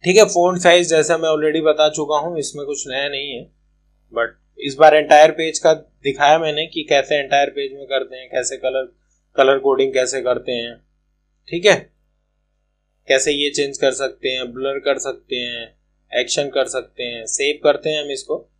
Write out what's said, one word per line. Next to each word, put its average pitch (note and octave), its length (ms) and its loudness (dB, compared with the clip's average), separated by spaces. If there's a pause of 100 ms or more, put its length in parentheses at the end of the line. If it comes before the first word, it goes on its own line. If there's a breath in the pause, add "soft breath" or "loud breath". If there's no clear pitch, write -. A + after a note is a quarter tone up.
ठीक F#3 140 4
है, G#3+ 80 10
font F3+ 360 0
size F3 280 4
जैसा D#3+ 280 2
मैं D#3+ 120 -2
already D#3 380 0
बता D3+ 220 4
चुका D3+ 260 -4
हूँ, D#3+ 240 -4
इसमें C#3+ 260 -10
कुछ C#3+ 220 -10
नया C#3 220 -6
नहीं C#3+ 220 -10
है, B2 200 -14 (640)
but A#2 140 -2 (320)
इस C#3 160 -8
बार D3+ 200 6
entire D3+ 360 6
page D#3+ 280 -6
का D#3+ 140 4
दिखाया C#3+ 640 0
मैंने D#3 280 -4
कि E3 160 -8
कैसे C#3+ 320 0
entire C#3+ 340 0
पेज C#3 240 -8
में C#3 120 -18
करते C3 320 -6
हैं, B2+ 100 -20
कैसे B2+ 300 -6
color, C3 380 -6 (400)
color C#3 220 4
coding C3+ 360 0
कैसे B2+ 280 -2
करते B2 300 -4
हैं, A#2 240 -8 (760)
ठीक F3 160 -4
है, F#3+ 260 2 (1160)
कैसे C3+ 240 2
ये C#3+ 180 -2
change C#3 280 -4
कर C3+ 140 2
सकते C3 380 -6
हैं, B2+ 240 -8
blur C3+ 260 -6
कर C3+ 180 -2
सकते C3 380 -10
हैं, A#2+ 400 -10 (440)
action C#3+ 300 -4
कर C3+ 160 -2
सकते - 380 -10
हैं, A#2+ 220 -10
save D3 380 -4
करते D3 260 2
हैं D3+ 140 -4
हम C#3+ 80 -10
इसको। - 380 -8 (100)